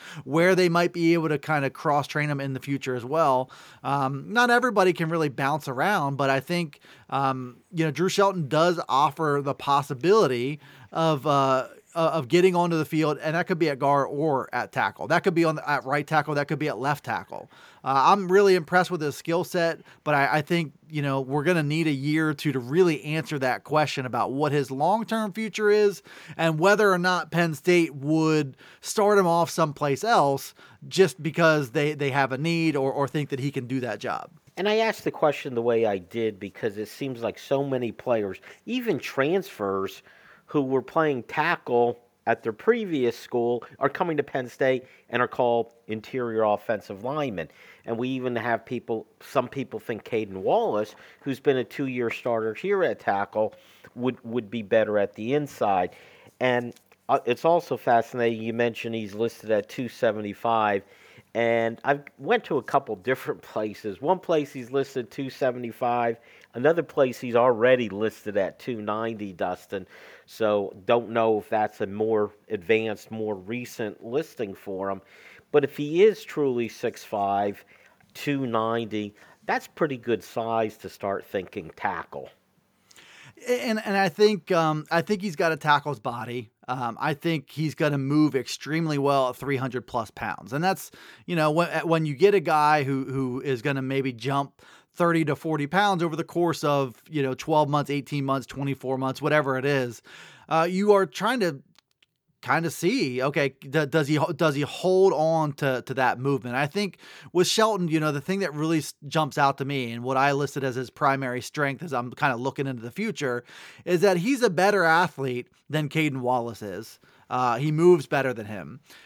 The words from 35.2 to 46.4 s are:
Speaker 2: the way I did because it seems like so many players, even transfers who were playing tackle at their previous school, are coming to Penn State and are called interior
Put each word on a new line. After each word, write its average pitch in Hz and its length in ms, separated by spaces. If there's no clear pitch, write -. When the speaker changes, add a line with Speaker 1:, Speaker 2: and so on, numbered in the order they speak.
Speaker 2:
the 117 60
way 117 240
I 101 120
did 104 440
because 104 360
it 107 120
seems 131 320
like 113 180
so 139 240
many 123 300
players, 107 480
even 233 340
transfers 104 1040
who 147 140
were 131 220
playing 147 400
tackle 120 760
at 117 160
their 113 100
previous 165 640
school, 120 460
are 139 100
coming 170 260
to 143 60
Penn 127 260
State 131 360
and 120 100
are 120 80
called 120 440
interior 110 560